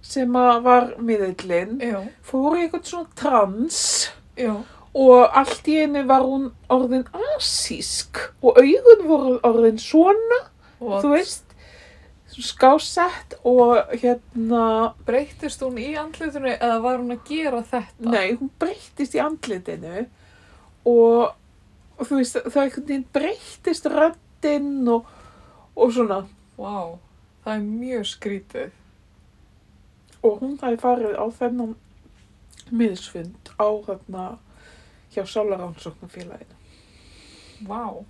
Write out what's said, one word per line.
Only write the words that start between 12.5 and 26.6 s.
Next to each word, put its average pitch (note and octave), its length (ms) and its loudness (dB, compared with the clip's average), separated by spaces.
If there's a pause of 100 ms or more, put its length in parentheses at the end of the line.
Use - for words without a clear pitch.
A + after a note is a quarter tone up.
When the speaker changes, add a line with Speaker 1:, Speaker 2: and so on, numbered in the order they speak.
Speaker 1:
og B3 520 4
hérna A3+ 1080 -2
Speaker 2:
Breyttist C#4+ 640 -6
hún B3+ 160 -8
í C4 160 -8
andlitinu D4+ 600 -8
eða A#3 260 -2
var B3 220 -4
hún A#3+ 100 -8
að A#3+ 140 -12
gera D4 360 -6
þetta? A#3 440 -10
Speaker 1:
Nei, G#3 260 0
hún B3+ 220 -6
breyttist - 640 -8
í - 20 0
andlitinu F#3 840 -8 (800)
og, A#3 480 6 (680)
og C#4 40 -6
þú C#4+ 100 -6
veist, B3+ 260 -2
það C4+ 220 0
einhvern C4+ 240 -4
veginn C#4 240 -6
breyttist D#4+ 800 -4
röddin D4 960 -2
og, A#3 160 2 (760)
og B3+ 140 4
svona. G#3+ 300 -2 (300)
Speaker 2:
Vá, G3 420 -10 (440)